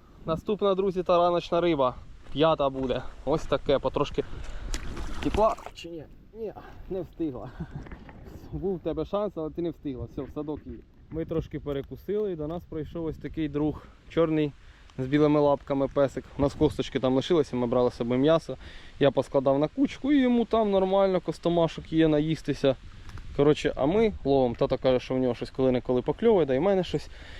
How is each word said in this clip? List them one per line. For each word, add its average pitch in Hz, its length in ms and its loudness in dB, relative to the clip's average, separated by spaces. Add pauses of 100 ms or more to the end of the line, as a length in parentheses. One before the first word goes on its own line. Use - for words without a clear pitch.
(260)
Наступна, 190 480 0
друзі, 185 280 0
тараночна 175 580 4
риба. 139 340 2 (380)
П'ята 147 360 4
буде. 131 340 -2 (220)
Ось 156 220 0
таке, 139 320 2
потрошки 139 460 -2 (960)
тепла. 185 340 2 (180)
Чи - 140 -14
ні? 165 160 -12 (300)
Ні, 214 180 -10 (380)
не 185 120 -4
встигла. 127 480 -8 (1000)
Був 175 240 -4
в 151 40 -12
тебе 156 240 -4
шанс, 202 320 -4
але 156 140 -6
ти 170 120 -8
не 170 80 -2
встигла. 123 420 -10
Все, - 100 -8
в 123 120 -10
садок 151 320 -8
її. 120 120 -12 (320)
Ми 160 140 -6
трошки 156 360 -4
перекусили 147 720 -6
і 170 40 -6
до 151 120 -6
нас 170 200 -8
прийшов 160 360 -8
ось 151 120 -6
такий 151 320 -6
друг. 147 380 -2 (220)
Чорний 160 440 2 (460)
з 131 80 -4
білими 147 340 4
лапками 139 480 2
песик. 135 360 0 (140)
У 135 40 2
нас 139 120 2
косточки 139 460 0
там 131 140 2
лишилися, 135 420 2
ми 123 100 0
брали 123 240 2
з - 40 -8
собою 123 260 0
м'ясо. 156 360 2 (440)
Я 139 100 6
поскладав 135 480 2
на 151 100 2
кучку 269 440 -2
і 285 80 6
йому 240 240 4
там 220 260 2
нормально, 190 500 4
костомашок 165 720 0
є, 160 160 4
наїстися. 151 680 2 (600)
Коротше, 143 400 4
а 135 100 2
ми 208 260 4 (120)
ловимо. 131 340 2
Тато 131 200 0
каже, 127 220 2
що - 140 -6
в 131 40 0
нього 127 160 0
щось - 160 -8
коли-неколи 127 520 2
покльовує, 185 440 2
да 135 80 0
і 131 40 2
в 143 40 0
мене 190 220 2
щось. - 240 -4 (320)